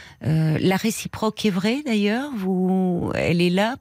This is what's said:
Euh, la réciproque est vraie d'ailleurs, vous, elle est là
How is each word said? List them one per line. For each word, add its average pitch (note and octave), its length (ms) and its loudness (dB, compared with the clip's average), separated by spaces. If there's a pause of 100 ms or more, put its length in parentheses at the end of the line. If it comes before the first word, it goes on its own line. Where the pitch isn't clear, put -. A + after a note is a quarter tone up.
(260)
Euh, D#3 340 2
la F#3+ 160 2
réciproque - 680 -2
est G#3+ 60 2
vraie G#3+ 340 0
d'ailleurs, A3+ 500 0
vous, F#3 800 0
elle E3 260 2
est F3 80 2
là G#3 320 0